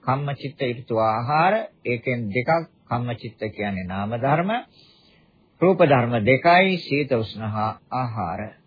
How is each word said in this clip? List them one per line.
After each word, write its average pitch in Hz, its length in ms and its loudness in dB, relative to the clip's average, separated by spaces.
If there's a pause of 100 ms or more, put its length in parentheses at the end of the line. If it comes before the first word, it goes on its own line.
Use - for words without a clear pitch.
කම්මචිත්ත 139 640 -4
ඍතු 120 280 -6
ආහාර, 120 560 2 (280)
ඒකෙන් 120 460 -4
දෙකක්. 143 420 0 (140)
කම්මචිත්ත 120 680 -6
කියන්නේ 98 360 -6
නාම 98 260 -6
ධර්ම. 143 400 0 (1080)
රූප 180 180 4
ධර්ම 127 420 6
දෙකයි, 175 560 4
ශීත 143 340 -2
උෂ්ණ 110 340 -2
හා 107 340 -4 (100)
ආහාර. 110 520 -6 (260)